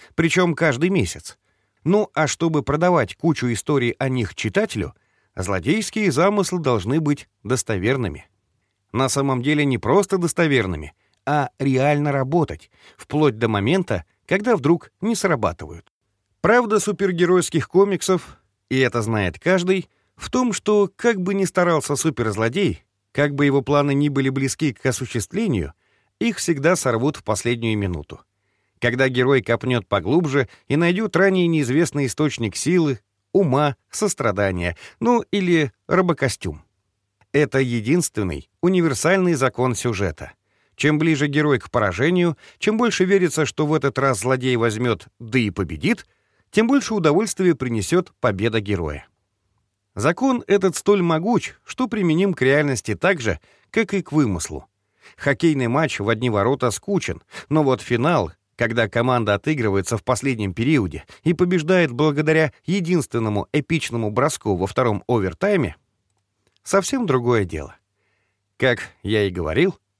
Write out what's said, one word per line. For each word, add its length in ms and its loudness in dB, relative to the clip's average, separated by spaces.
причём 400 2
каждый 380 0
месяц. 480 -4
Ну, 300 2
а 140 0
чтобы 340 -2
продавать 540 0
кучу 360 0
историй 460 -2
о 120 -2
них 260 -4
читателю, 580 -4
злодейские 760 -2
замыслы 480 0
должны 400 0
быть 280 -4
достоверными. 880 -4
На 180 0
самом 320 -2
деле 240 0
не 140 0
просто 400 2
достоверными, 760 0
а 320 0
реально 540 0
работать, 580 -2
вплоть 440 0
до 80 0
момента, 580 0
когда 280 0
вдруг 360 0
не 140 -2
срабатывают. 760 -4
Правда 380 4
супергеройских 880 0
комиксов, 720 0
и 100 0
это 220 2
знает 380 -2
каждый, 500 0
в 120 -14
том, 220 0
что 420 0
как 280 0
бы 120 -2
ни 120 0
старался 500 0
суперзлодей, 880 -2
как 200 0
бы 120 2
его 160 4
планы 320 2
ни 160 2
были 180 0
близки 460 -2
к 120 -6
осуществлению, 880 -2
их 200 -2
всегда 360 2
сорвут 400 0
в 80 -18
последнюю 540 -2
минуту. 420 -6
Когда 280 2
герой 340 2
копнёт 460 -2
поглубже 600 0
и 80 0
найдёт 400 0
ранее 320 2
неизвестный 600 0
источник 500 -4
силы, 420 0
ума, 460 2
сострадания, 840 -2
ну 320 2
или 400 0
робокостюм. 720 -2
Это 280 2
единственный 880 -2
универсальный 760 2
закон 400 0
сюжета. 580 -4
Чем 240 2
ближе 280 2
герой 320 2
к 120 -18
поражению, 640 2
чем 180 0
больше 280 2
верится, 400 2
что 200 -2
в 80 0
этот 240 0
раз 220 0
злодей 380 0
возьмёт, 500 0
да 200 -2
и 120 0
победит — 540 -2
тем 160 2
больше 280 0
удовольствия 600 2
принесёт 680 -2
победа 400 0
героя. 440 -4
Закон 520 0
этот 300 0
столь 240 2
могуч, 540 0
что 240 -6
применим 440 0
к 80 -4
реальности 540 0
так 240 0
же, 220 -2
как 240 -2
и 80 -2
к 120 -10
вымыслу. 520 0
Хоккейный 500 0
матч 320 0
в 80 -4
одни 220 0
ворота 420 0
скучен, 500 -4
но 140 2
вот 180 0
финал, 500 0
когда 320 0
команда 460 2
отыгрывается 640 -2
в 80 -8
последнем 480 -2
периоде 500 -2
и 100 2
побеждает 580 2
благодаря 640 2
единственному 880 -2
эпичному 580 -2
броску 460 -2
во 120 -2
втором 380 -2
овертайме, 720 -2
совсем 420 -2
другое 380 2
дело. 320 -8
Как 340 0
я 220 2
и 60 0
говорил, 460 -2